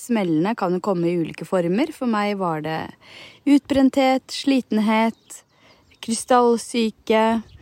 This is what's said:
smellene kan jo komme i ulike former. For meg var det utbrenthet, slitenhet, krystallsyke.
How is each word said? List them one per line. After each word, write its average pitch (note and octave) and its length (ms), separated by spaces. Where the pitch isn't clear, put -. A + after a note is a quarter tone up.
smellene F#3+ 580
kan F3+ 160
jo F3+ 80
komme F3 240
i F3 140
ulike D3+ 260
former. F#3+ 480
For B3 160
meg G#3 300
var D#3+ 240
det D#3 160
utbrenthet, C4+ 880
slitenhet, A3 1080
krystallsyke. A3+ 1400